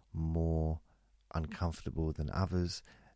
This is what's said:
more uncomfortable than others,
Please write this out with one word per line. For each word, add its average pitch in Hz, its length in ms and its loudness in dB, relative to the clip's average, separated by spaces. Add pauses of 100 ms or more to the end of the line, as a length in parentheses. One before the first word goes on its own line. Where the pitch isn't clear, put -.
(140)
more 80 680 2 (560)
uncomfortable 80 760 -2
than 76 180 -4
others, 90 500 0 (340)